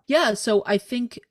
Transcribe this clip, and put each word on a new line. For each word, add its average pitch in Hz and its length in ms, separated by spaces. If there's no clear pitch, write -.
Yeah. 285 260
So 208 320
I 202 140
think 240 400